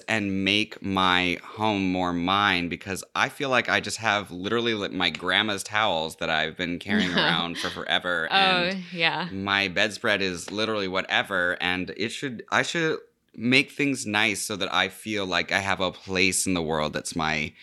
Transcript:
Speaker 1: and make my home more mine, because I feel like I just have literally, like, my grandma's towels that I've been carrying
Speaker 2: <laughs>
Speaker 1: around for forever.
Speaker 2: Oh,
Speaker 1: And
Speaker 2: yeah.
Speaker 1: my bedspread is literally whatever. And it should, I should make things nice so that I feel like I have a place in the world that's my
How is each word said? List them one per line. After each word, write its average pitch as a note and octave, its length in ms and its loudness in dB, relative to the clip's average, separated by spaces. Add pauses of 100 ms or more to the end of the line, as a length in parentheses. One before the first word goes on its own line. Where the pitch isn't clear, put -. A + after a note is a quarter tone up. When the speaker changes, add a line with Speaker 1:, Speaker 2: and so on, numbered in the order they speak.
Speaker 1:
and G2 360 0
make G#2 360 2
my F2+ 600 2
home G2+ 480 0
more F2+ 220 0
mine, F2+ 560 2
because F2 340 -8 (140)
I A#2+ 140 2
feel C#3+ 180 -6
like A#2+ 200 4
I G2 120 4
just G2 160 -6
have G#2 340 0
literally, A2 440 -2
like, G2+ 180 -4
my F2 180 0
grandma's F#2+ 540 0
towels F2 520 0
that E2 140 -4
I've D#2+ 260 0
been F2 220 -4
carrying F#2+ 340 0
Speaker 2:
<laughs> - 40 0
Speaker 1:
around E2+ 420 0
for F#2 120 -4
forever. F2 600 -2
Speaker 2:
Oh, D#3+ 60 -2
Speaker 1:
And F#3 560 2
Speaker 2:
yeah. E3 400 -2
Speaker 1:
my G2 340 0
bedspread G2+ 560 0
is F2+ 300 -4
literally G#2+ 340 0
whatever. F#2 720 0
And F2+ 360 -2
it A#2 140 -2
should, B2 420 -8
I A#2 100 4
should D#3+ 360 0 (380)
make C3 340 4
things C#3 360 -2
nice G#2 360 2
so G#2+ 140 -4
that F#2 180 -4
I F#2+ 140 2
feel G2+ 360 -4
like F2 280 0
I G2 80 4
have F#2+ 200 -2
a F2+ 120 0
place F#2 560 0
in F#2 60 2
the F2 60 0
world D2+ 320 0
that's - 220 -6
my D#2 380 -2 (100)